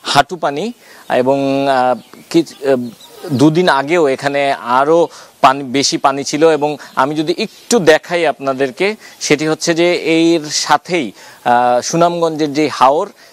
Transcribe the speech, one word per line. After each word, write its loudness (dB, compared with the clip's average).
হাঁটু 0
পানি -4
এবং, 0
আহ, 0
কি-, -2
আহ, -2
দুদিন 2
আগেও 2
এখানে 0
আরও 2
পানি, 2
বেশি -2
পানি -2
ছিল 2
এবং 0
আমি 0
যদি -2
একটু -2
দেখাই 2
আপনাদেরকে, -2
সেটি 0
হচ্ছে -2
যে 2
এর 2
সাথেই, -2
আহ, 2
সুনামগঞ্জের -2
যে 0
হাওর, 0